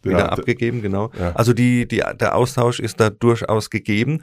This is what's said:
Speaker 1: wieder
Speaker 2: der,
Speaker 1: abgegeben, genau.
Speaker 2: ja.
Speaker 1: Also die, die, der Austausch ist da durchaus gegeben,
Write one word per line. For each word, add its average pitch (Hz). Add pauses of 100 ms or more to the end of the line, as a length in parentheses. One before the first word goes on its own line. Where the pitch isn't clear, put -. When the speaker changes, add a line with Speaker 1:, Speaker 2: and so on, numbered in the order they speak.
Speaker 1:
wieder 92
Speaker 2:
der, 101
Speaker 1:
abgegeben, 117
genau. 101
Speaker 2:
ja. 87
Speaker 1:
Also 113
die, 123
die, 110 (180)
der 107
Austausch 120
ist 117
da 110
durchaus 110
gegeben, 113